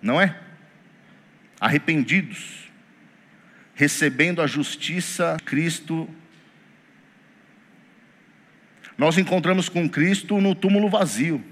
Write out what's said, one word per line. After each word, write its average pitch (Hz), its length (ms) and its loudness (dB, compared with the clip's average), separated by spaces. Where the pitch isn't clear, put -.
não 127 200 2
é? 185 160 2
Arrependidos, 147 1120 -2
recebendo 147 680 2
a 147 60 2
justiça 165 920 -4
de 160 60 -12
Cristo. 160 680 -2
Nós 160 200 4
encontramos 185 500 0
com 170 220 -2
Cristo 196 500 0
no 196 160 2
túmulo 202 340 2
vazio. 180 640 0